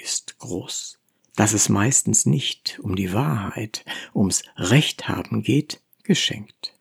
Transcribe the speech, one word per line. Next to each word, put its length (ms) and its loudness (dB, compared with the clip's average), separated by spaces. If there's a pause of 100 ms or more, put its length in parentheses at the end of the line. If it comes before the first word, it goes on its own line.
ist 360 -8
groß, 580 -8 (380)
dass 180 4
es 160 2
meistens 560 2
nicht 560 -2
um 140 -4
die 180 -2
Wahrheit, 720 -2 (280)
ums 300 2 (140)
Recht 500 2
haben 360 -4
geht, 380 0 (220)
geschenkt. 760 -2